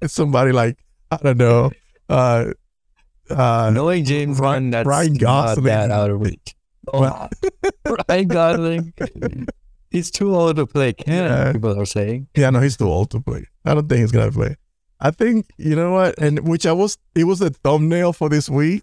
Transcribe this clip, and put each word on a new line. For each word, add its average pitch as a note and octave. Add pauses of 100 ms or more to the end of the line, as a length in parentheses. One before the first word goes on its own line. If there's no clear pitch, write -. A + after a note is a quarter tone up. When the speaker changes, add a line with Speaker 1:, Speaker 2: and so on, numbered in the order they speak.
Speaker 1:
get D3+
somebody C3
like, A#2+ (320)
I -
don't C3
know, A#2+ (380)
uh, B2 (800)
uh, A#2
Speaker 2:
Knowing D#3+
James C#3+
Speaker 1:
Ryan, C3+
Speaker 2:
Gunn, B2
that's A#2
Speaker 1:
Ryan D3+
Speaker 2:
not C3+
Speaker 1:
Gosling." A#2+
Speaker 2:
that G#2+
out G#2
of G2+
reach. - (380)
Oh, C3+
Speaker 1:
Well - (560)
Speaker 2:
<laughs> C#4 (120)
Ryan F#3
Gosling. E3 (960)
He's F3
too G3+
old E3
to C#3+
play C3+
Ken, E3+
Speaker 1:
Yeah. C3+
Speaker 2:
people G#2+
are G2+
saying. G#2+
Speaker 1:
Yeah, C3+
no, B2+
he's C3+
too A2
old F2+
to A#2
play. - (200)
I -
don't D3+
think B2+
he's A2
gonna A2
play. C#3 (440)
I C#3
think, A3 (120)
you D#3
know E3+
what, F#3
and D3+
which E3
I E3
was, F#3+ (160)
it E3
was F#3
the F3+
thumbnail D#3+
for D#3
this D3
week, D3+